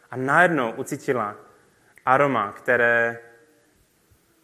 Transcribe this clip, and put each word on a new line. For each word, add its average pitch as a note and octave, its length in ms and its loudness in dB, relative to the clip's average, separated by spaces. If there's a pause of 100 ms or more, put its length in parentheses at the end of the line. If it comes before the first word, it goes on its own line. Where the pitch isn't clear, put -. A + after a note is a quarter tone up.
(100)
A A#2+ 60 -14
najednou C#3 540 2
ucítila B2 680 -6 (720)
aroma, B2+ 460 2
které, A#2 640 0 (1300)